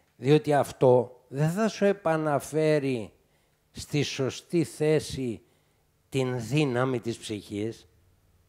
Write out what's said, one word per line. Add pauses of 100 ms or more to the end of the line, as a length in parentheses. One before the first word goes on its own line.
(160)
διότι
αυτό
δεν
θα
σου
επαναφέρει (580)
στη
σωστή
θέση (680)
την
δύναμη
της
ψυχής, (600)